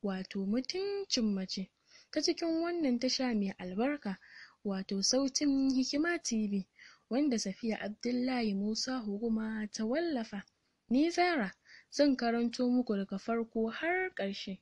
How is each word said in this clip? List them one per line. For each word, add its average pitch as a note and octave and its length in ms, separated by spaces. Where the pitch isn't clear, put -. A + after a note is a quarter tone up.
wato F#3+ 420
mutuncin C4 880
mace, F#3+ 380
ta - 100
cikin E4 400
wannan E4 380
tasha B3+ 340
mai G3+ 240
albarka, G3+ 600
wato G3 360
Sautin C4+ 720
Hikima D4 500
T A3 260
V, G3+ 200
wanda B3+ 280
Safiya G#3 440
Abdullahi A#3+ 720
Musa A3 460
Huguma A3 720
ta A3 140
wallafa. A#3+ 580
Ni C#4+ 200
Zara, E4+ 420
zan C#4+ 280
karanto A#3+ 520
muku B3 280
daga G3 200
farko A3+ 540
har F4+ 420
ƙarshe. G3 480